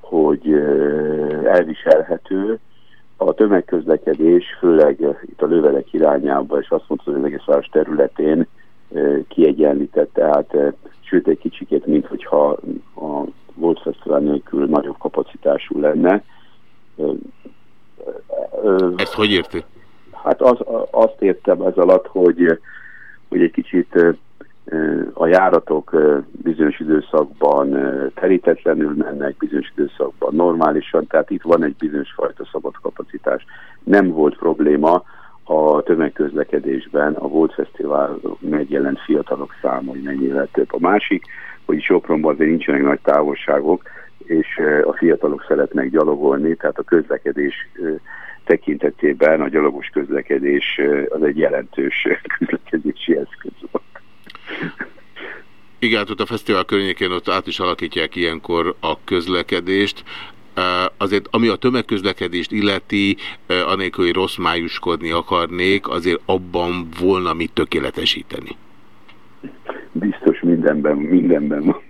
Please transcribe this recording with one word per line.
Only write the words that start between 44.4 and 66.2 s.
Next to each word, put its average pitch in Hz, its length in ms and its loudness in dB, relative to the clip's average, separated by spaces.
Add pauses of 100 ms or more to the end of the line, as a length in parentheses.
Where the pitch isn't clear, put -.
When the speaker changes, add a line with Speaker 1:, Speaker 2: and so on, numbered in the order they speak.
Speaker 1:
ö, 76 300 2
a 73 40 -2
fiatalok 73 560 0
szeretnek 69 420 0
gyalogolni, 73 640 2
tehát 76 220 -4
a 82 40 -6
közlekedés, 71 720 -2 (200)
ö, 80 200 -6 (500)
tekintetében 76 960 2
a 71 80 -2
gyalogos 71 400 0
közlekedés, 71 880 -2
ö, 71 300 0
az 78 140 -2
egy 73 160 0
jelentős, 69 720 -2
ö, - 40 0 (260)
közlekedési - 800 -4
eszköz - 360 -10 (180)
volt. - 120 -8 (2000)
Speaker 2:
Igen, 113 200 0
hát 101 120 -4
ott 98 100 -8
a 104 60 -2
fesztivál 101 380 -2
környékén 98 460 -2
ott 90 180 -4
át 92 180 -2
is 87 120 -8
alakítják 87 580 -4
ilyenkor 85 640 -2
a 80 240 -6
közlekedést. 92 1000 -2 (500)
Ö, 95 60 -4 (380)
azért, 98 320 -2
ami 113 180 2
a 98 80 0
tömegközlekedést 98 960 -4
illeti, 101 640 -2 (300)
ö, - 80 -2
anélkül, 90 500 -2
hogy 85 100 0
rossz 92 220 -2
májuskodni 85 760 -4
akarnék, 90 800 -2
azért 85 360 -2